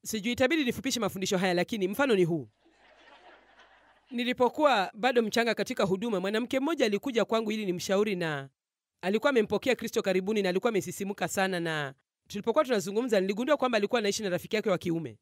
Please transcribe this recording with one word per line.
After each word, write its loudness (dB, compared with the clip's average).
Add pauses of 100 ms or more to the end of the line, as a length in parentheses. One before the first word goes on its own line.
Sijui -4
itabidi 2
nifupishe -2
mafundisho -2
haya, 2
lakini 0
mfano 2
ni 6
huu. -2 (1600)
Nilipokuwa 2
bado 2
mchanga 0
katika -2
huduma, 0
mwanamke -2
mmoja 0
alikuja 0
kwangu -2
ili -4
nimshauri, 0
na -4 (540)
alikuwa 2
amempokea 2
Kristo -4
karibuni 0
na 0
alikuwa 0
amesisimuka -4
sana, 0
na -4 (340)
tulipokuwa 0
tunazungumza, 0
niligundua 0
kwamba 0
alikuwa 2
anaishi -2
na -4
rafiki -2
yake 0
wa 2
kiume. -4